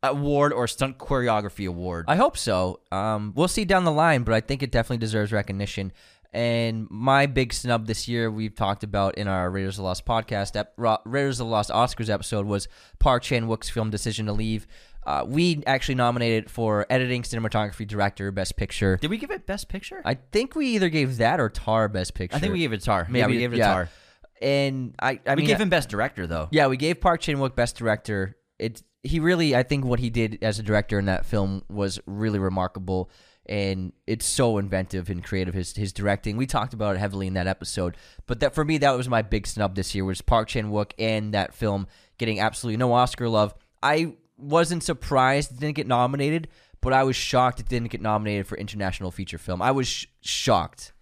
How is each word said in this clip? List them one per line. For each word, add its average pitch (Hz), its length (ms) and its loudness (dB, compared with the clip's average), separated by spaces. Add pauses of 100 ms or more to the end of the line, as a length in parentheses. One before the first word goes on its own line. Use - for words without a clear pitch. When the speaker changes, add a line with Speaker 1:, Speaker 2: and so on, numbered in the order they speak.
Speaker 1:
award 143 500 2
or 120 140 0
stunt 131 320 -4
choreography 107 680 0
award. 87 400 -6
Speaker 2:
I 147 80 4
hope 247 200 4
so. 92 440 0 (120)
Um, 104 420 -2
we'll 175 140 4
see 214 160 -2
down 185 200 4
the 165 80 4
line, 151 300 4
but 113 120 2
I 110 60 4
think 135 220 -4
it 127 100 -4
definitely 117 260 0
deserves 107 340 0
recognition. 98 600 -4 (400)
And 117 580 -2
my 135 360 4
big 131 280 0
snub 117 320 0
this 110 200 -4
year, 117 240 0
we've 107 240 -6
talked 101 300 -2
about 98 320 0
in 101 120 -4
our 92 220 0
Raiders 95 260 -4
of 101 60 -8
the - 20 -6
Lost 90 200 -4
podcast, 110 520 -2
ep-, 104 200 -6
Ra-, 113 300 2
Raiders 135 340 0
of 120 60 -4
the 113 40 -4
Lost 107 200 2
Oscars 113 400 0
episode, 104 360 -2
was 101 220 -2 (300)
Park 127 240 6
Chan-wook's 113 480 -2
film 110 200 -2
Decision 107 360 -4
to 104 60 -2
Leave. 110 340 -2 (400)
Uh, 69 200 0
we 151 400 2
actually 135 280 0
nominated 120 560 0
for 107 400 0
editing, 127 320 0
cinematography, 110 640 -4
director, 101 440 -2
best 98 280 -4
picture. 98 420 2
Speaker 1:
Did 151 80 -2
we 214 80 -2
give 277 140 -8
it 381 160 -8
best 196 240 -8
picture? 311 340 -10
Speaker 2:
I - 100 0
think 233 400 -2
we 302 200 0
either 185 160 4
gave 135 260 2
that 120 240 4
or 113 80 2
Tar 110 400 0
best 95 240 -4
picture. 92 240 -4
Speaker 1:
I 151 40 0
think 196 120 0
we 185 60 0
gave 135 160 0
it 98 60 -4
to - 40 -14
Tar. 92 240 2
Yeah, 120 40 -4 (140)
Speaker 2:
Maybe, - 60 2
Speaker 1:
we 117 60 2
gave 120 140 0
it 117 40 -2
to - 40 2
Speaker 2:
yeah. 101 120 4
Speaker 1:
Tar. 90 160 0 (540)
Speaker 2:
And 135 580 0
I, 127 260 0
I - 80 0
Speaker 1:
We - 20 4
Speaker 2:
mean, 147 100 4
Speaker 1:
gave 214 140 6
Speaker 2:
I - 20 4
Speaker 1:
him 190 80 2
best 156 180 2
director, 101 380 -2
though. 80 240 -2
Speaker 2:
Yeah, 147 160 6
we 131 100 2
gave 156 240 0
Park 170 220 2
Chan-wook 139 340 -2
best 120 200 0
director. 107 600 -2 (220)
It, 117 240 -6 (200)
he 147 160 0
really, 165 380 4
I 127 60 6
think 139 240 0
what 120 120 2
he 123 120 0
did 113 320 0
as 107 160 0
a 110 40 -6
director 104 360 2
in 98 80 0
that 92 180 0
film 98 460 0
was 98 340 -2
really 104 340 -2
remarkable, 92 720 -2 (360)
and 98 480 -4 (120)
it's 110 200 -2
so 117 320 2
inventive 95 500 -2
and 87 160 -6
creative, 92 300 -2
his, 90 200 -4
his 101 200 -4
directing. 101 420 -2
We 127 100 -2
talked 110 280 -2
about 104 220 0
it - 20 -2
heavily 98 300 -2
in 92 60 -4
that 92 120 0
episode, 92 500 -4 (300)
but 120 140 -4
that, 143 140 2
for 156 100 0
me, 156 140 2
that 139 160 6
was 127 140 -2
my 117 140 2
big 104 240 -2
snub 101 280 -2
this 95 200 -4
year, 95 100 0
was 95 160 -4
Park 110 280 4
Chan-wook 107 500 -2
and 110 340 -2
that 101 220 -2
film 98 320 -2 (320)
getting 110 220 -2
absolutely 110 360 -2
no 123 160 2
Oscar 123 380 2
love. 104 240 2 (280)
I 156 300 2 (240)
wasn't 160 480 2
surprised 139 640 2
it 123 80 -16
didn't 151 180 -4
get 147 120 -4
nominated, 139 580 2 (340)
but 127 120 2
I 131 100 6
was 131 140 2
shocked 127 420 2
it 101 100 -6
didn't 117 220 -2
get - 100 -8
nominated 104 460 0
for - 100 -10
international 98 540 -4
feature 90 280 -8
film. 90 240 -6
I 127 100 2
was 131 160 0
sh-, - 180 -6 (140)
shocked. - 800 0